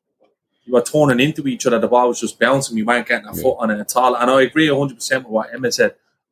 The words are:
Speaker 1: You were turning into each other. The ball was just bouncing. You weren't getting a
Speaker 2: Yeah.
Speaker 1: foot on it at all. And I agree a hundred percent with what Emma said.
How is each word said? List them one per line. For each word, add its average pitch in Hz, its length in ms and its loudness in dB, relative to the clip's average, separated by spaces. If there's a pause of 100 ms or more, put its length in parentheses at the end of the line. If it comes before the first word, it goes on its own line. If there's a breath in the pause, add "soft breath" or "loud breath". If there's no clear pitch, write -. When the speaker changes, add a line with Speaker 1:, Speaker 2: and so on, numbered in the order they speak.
(640)
Speaker 1:
You 123 100 -2
were 120 80 4
turning 143 380 2
into 147 280 -2
each 123 180 -4
other. 117 120 2
The 107 100 0
ball 123 200 4
was 120 120 -4
just - 180 -8
bouncing. 127 380 0
You 107 80 -2
weren't 120 240 0
getting 117 180 -2
a - 80 -14
Speaker 2:
Yeah. - 80 -8
Speaker 1:
foot 127 160 2
on 113 120 -2
it 104 100 -4
at - 160 -8
all. 123 180 2
And 123 160 0
I 131 120 4
agree 151 260 2
a 139 80 0
hundred 139 200 -2
percent 131 280 -4
with 113 80 -16
what 110 200 -2
Emma 120 200 -4
said. 110 220 0 (380)